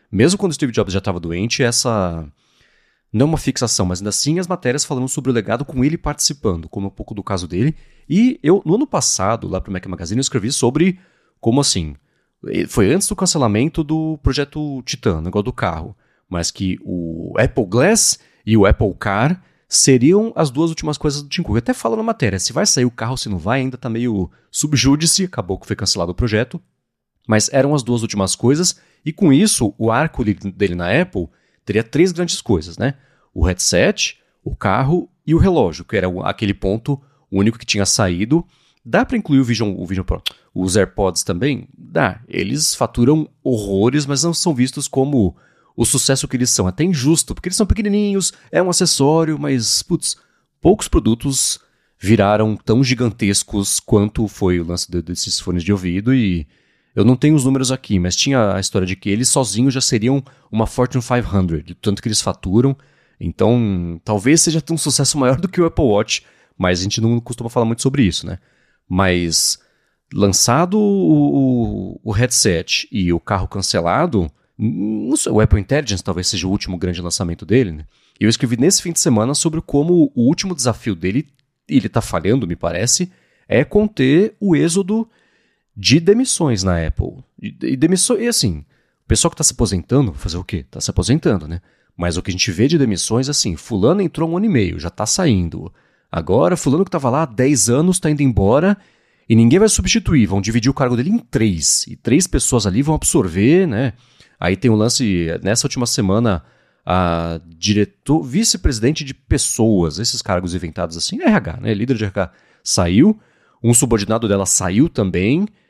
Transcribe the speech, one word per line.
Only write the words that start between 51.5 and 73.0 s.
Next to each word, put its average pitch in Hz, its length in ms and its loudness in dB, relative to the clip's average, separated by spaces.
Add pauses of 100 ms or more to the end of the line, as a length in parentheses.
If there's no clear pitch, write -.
viraram 107 580 2
tão 117 280 0
gigantescos 110 960 -2
quanto 107 480 0
foi 90 320 0
o 85 40 -6
lance 85 240 -6
de-, 87 140 -4
desses - 380 -6
fones 87 240 -4
de 92 80 0
ouvido, 98 420 0
e 92 320 0 (480)
eu 101 100 2
não 123 120 4
tenho 151 180 4
os 139 100 2
números 131 280 0
aqui, 107 260 -2
mas 90 180 0
tinha 117 380 2
a 95 60 -2
história 95 260 -2
de 92 80 -4
que 104 160 -6
eles 113 180 0
sozinhos 123 460 0
já 131 60 -4
seriam 127 420 0 (280)
uma 110 160 0
Fortune 127 360 -2
five 123 240 -2
hundred, 87 480 -2
do - 0 -
tanto - 260 -4
que - 80 -6
eles 107 140 -2
faturam. 117 540 0 (440)
Então, 92 840 0
talvez 110 380 2
seja 160 180 0
até - 120 -8
um 165 60 -2
sucesso 147 400 0
maior 131 220 2
do 175 80 -4
que - 120 -2
o 170 60 4
Apple 165 180 0
Watch, 107 400 0 (320)
mas 90 240 0
a - 40 -4
gente 104 160 -4
não 117 200 2
costuma 117 300 -10
falar 120 160 0
muito 113 160 -4
sobre 139 200 4
isso, - 240 2
né? 92 120 -8 (500)
Mas 90 720 0 (540)
lançado 120 640 2
o, 139 1200 2
o, - 80 -20
o 110 80 -4
headset 98 800 0
e 90 200 0